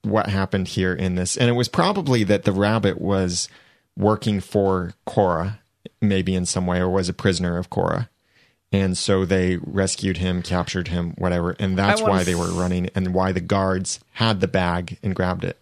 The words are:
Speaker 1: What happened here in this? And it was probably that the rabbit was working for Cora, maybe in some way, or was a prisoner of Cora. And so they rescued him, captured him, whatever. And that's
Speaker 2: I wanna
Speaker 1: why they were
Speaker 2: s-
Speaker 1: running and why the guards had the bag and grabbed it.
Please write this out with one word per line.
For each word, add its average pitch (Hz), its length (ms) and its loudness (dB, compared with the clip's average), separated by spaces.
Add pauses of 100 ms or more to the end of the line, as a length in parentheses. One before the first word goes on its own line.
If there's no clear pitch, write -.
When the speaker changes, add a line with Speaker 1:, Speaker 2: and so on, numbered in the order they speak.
Speaker 1:
What 104 260 2
happened 98 400 0
here 92 240 0
in 90 220 -2
this? 90 220 -2
And 120 120 4
it 120 40 2
was 120 140 0
probably 165 560 2
that 98 220 2
the 104 80 4
rabbit 101 480 2
was 92 480 0 (480)
working 104 420 2
for 95 540 0 (120)
Cora, 95 540 0 (420)
maybe 95 320 2
in 90 120 0
some 90 200 -2
way, 90 140 0
or 92 100 0
was 92 200 0
a 87 40 -6
prisoner 87 440 0
of 90 120 -6
Cora. - 400 -2 (600)
And 95 260 0
so 95 280 2
they 92 320 2
rescued 95 600 -2
him, 90 240 -2
captured 87 460 -2
him, 87 300 -4
whatever. 87 420 -2
And 95 180 0
that's 101 220 2
Speaker 2:
I - 40 -2
wanna 101 120 2
Speaker 1:
why 92 80 2
they 87 120 0
were 85 120 0
Speaker 2:
s- 87 40 -4
Speaker 1:
running 90 440 -2
and 92 180 -2
why 92 200 0
the 90 80 -2
guards 95 580 -2 (140)
had 110 260 0
the 92 80 2
bag 87 560 -2
and 95 120 -2
grabbed 90 280 -2
it. 90 180 -6